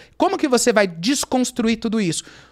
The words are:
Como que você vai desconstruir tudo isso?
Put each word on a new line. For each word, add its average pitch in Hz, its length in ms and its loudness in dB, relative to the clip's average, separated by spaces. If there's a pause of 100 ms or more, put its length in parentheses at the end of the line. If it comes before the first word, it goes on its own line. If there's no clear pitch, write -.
(160)
Como 381 220 0
que 320 80 0
você 247 260 2
vai 202 140 4
desconstruir 226 920 -2
tudo 226 220 -2
isso? 170 220 -2 (300)